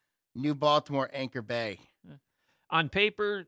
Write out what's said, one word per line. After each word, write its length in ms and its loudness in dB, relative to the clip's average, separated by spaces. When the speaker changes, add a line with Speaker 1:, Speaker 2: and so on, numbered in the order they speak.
Speaker 1:
New 220 -2
Baltimore, 580 2
Anchor 300 -6
Bay. 360 -4
Speaker 2:
On 180 2
paper, 580 0